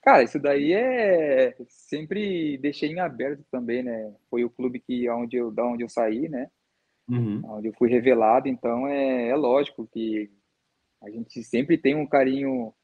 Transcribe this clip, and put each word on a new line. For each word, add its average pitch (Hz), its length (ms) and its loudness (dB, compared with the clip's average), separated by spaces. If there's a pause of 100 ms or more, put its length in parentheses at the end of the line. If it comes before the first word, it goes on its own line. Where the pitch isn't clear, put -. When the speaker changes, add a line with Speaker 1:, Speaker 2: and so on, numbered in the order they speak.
Speaker 1:
Cara, 220 200 8
isso 131 160 0
daí 143 360 2
é, 180 800 2 (120)
sempre 160 880 -6
deixei 147 320 -4
em 175 100 -8
aberto 139 500 -6
também, 123 320 -4
né? 110 300 -8 (160)
Foi 120 160 -2
o 120 60 -4
clube 123 300 -6
que, 123 280 -4
onde 120 280 -4
eu, 120 140 -2
da 113 140 -2
onde 120 180 -4
eu 117 60 -6
saí, 117 400 -2
né? 139 220 -8 (580)
Speaker 2:
Uhum. 120 360 -2
Speaker 1:
Onde 107 240 -8
eu 104 40 -6
fui 120 160 2
revelado, 120 600 4
então 123 380 -2
é, 135 420 -2
é 135 80 0
lógico 135 540 0
que 107 400 -4 (720)
a 104 60 -16
gente 117 340 -12
sempre 143 360 0
tem 135 160 2
um 151 120 -2
carinho 131 760 0